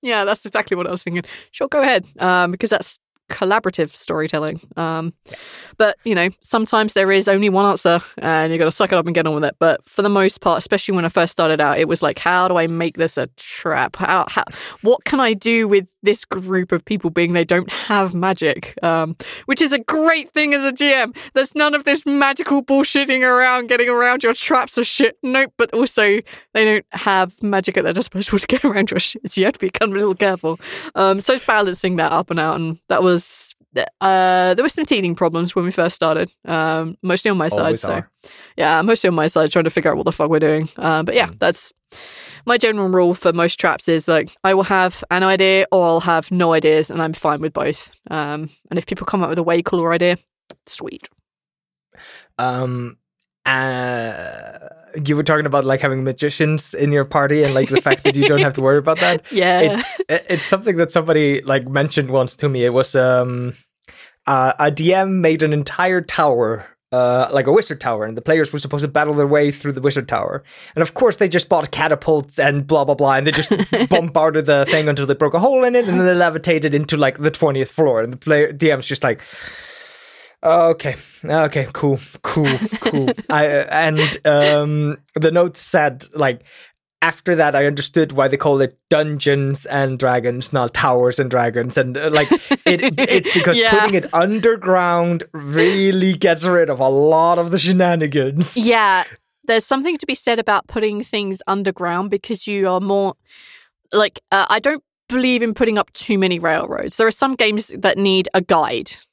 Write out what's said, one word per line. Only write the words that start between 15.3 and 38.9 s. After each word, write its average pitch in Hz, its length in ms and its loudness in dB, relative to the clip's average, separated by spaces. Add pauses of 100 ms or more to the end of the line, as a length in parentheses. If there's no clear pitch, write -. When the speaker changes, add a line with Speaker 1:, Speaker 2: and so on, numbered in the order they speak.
Speaker 1:
do 226 340 0
with 196 180 2 (160)
this 208 220 0
group 185 480 -4
of 170 120 -4
people 196 240 -4
being 175 240 0
they 170 120 0
don't 180 260 0
have 190 440 -2
magic?" 180 680 -4
Um, 165 320 0 (320)
which 269 160 0
is 277 100 0
a 285 60 0
great 311 520 0
thing 302 220 0
as 277 120 0
a 269 80 0
G 285 200 0
M. 254 200 0 (220)
There's 262 200 0
none 294 220 0
of 285 80 -2
this 294 200 0
magical 277 600 0
bullshitting 269 580 2
around, 254 460 2
getting 240 200 2
around 247 360 0
your 226 100 2
traps - 420 -2
or 240 60 0
shit. 233 400 0
Nope, 269 340 0
but 233 160 -2
also 220 460 2 (340)
they 220 120 2
don't 214 260 2
have 185 540 0
magic 190 340 0
at 156 60 0
their 165 80 -2
disposal 202 460 -2
<laughs> - 20 2
to - 80 -6
get 254 160 0
around 202 260 2
your 190 80 -2
shit, - 320 -6
so - 100 -2
you 185 40 4
have 214 100 0
to - 60 -12
be 185 100 -2
kind 208 220 -2
of 196 40 -4
a 202 40 -2
little 202 160 0
careful. 180 420 -2 (380)
Um, 190 240 2
so 254 140 2
it's 254 120 -4
balancing 196 500 0
that 156 140 0
up 165 220 -2
and 170 80 -2
out, 160 160 -2
and 165 200 -6 (120)
that 180 160 2
was, 180 160 4 (800)
uh, 185 540 4
there 233 100 2
were 311 60 0
some 311 160 -4
teething 190 280 0
problems 170 400 -2
when 175 100 0
we 180 60 -2
first 175 240 0
started, 160 360 -2 (160)
um, 160 560 -4
mostly 185 280 -2
on 196 60 0
my 165 120 0
side. - 120 0
Speaker 2:
Always 160 220 0
Speaker 1:
So - 100 -4
Speaker 2:
are. 170 180 -8 (460)
Speaker 1:
yeah, 160 260 2
mostly 220 260 2